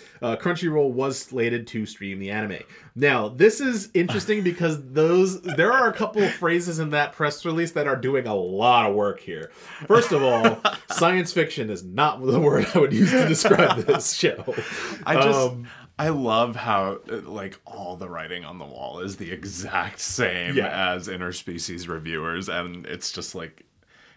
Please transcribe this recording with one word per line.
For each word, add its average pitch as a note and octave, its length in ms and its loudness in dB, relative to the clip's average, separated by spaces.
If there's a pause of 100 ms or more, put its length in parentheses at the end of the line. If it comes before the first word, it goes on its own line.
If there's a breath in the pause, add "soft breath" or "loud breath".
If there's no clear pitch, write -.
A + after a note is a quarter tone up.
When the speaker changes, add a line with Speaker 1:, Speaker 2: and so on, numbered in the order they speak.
(220 loud breath)
Speaker 1:
Uh, A#2 160 -2
Crunchyroll D#3+ 540 0
was C3 280 -2
slated A#2 480 -2
to G#2+ 180 -6
stream G2 340 -10
the G2 120 -8
anime. G#2 280 -6 (360 loud breath)
Now, B2 320 2
this F3 320 4
is B3 340 -2
interesting G#3 500 0
Speaker 2:
<laughs> - 0 -
Speaker 1:
because E3+ 380 0 (120)
those, F3+ 480 4
there F3 320 2
are B3+ 160 4
a F#3+ 40 -4
couple G#3+ 300 0
of F3+ 80 2
phrases E3+ 480 -2
in D3+ 120 -2
that D3 200 0
press D3 320 -4
release E3 280 -2
that D3 160 0
are C3 100 0
doing B2+ 300 0
a G#2+ 80 -2
lot G#2 540 4
of G2+ 60 0
work G2+ 240 0
here. D#2 320 -10 (360 loud breath)
First G#3+ 260 6
of C#3 100 4
all, C3 380 4 (140)
Speaker 2:
<laughs> - 140 -16
Speaker 1:
science F3 440 2
fiction D3+ 360 0
is F#2 140 -6
not B2+ 420 0
the B2+ 140 4
word C#3 340 4
I F3+ 60 6
would C#3+ 140 4
use C#3 180 6
to B3+ 160 4
describe E3+ 520 4
this C#3+ 340 2
show. - 420 -2 (500 loud breath)
Speaker 2:
I - 100 2
just, C#3 220 4
Speaker 1:
Um, B2 300 0 (300 loud breath)
Speaker 2:
I D3+ 120 0
love A#2+ 480 2
how, G2+ 420 0 (100)
uh, A2 120 -6
like, G2 440 -10
all F2+ 300 -12
the F2+ 140 -12
writing E2+ 340 -10
on E2+ 140 -14
the D#2 80 -12
wall C2+ 340 -12
is G2 160 -8
the F2 160 -12
exact F2+ 720 -6
same F2+ 560 -2
Speaker 1:
Yeah. F#2 360 0
Speaker 2:
as F2+ 140 -8
Interspecies F2+ 800 -8
reviewers, E2 600 -6
and F2 360 -6
it's - 280 -10
just, - 200 -10
like, E2 300 -14 (540 soft breath)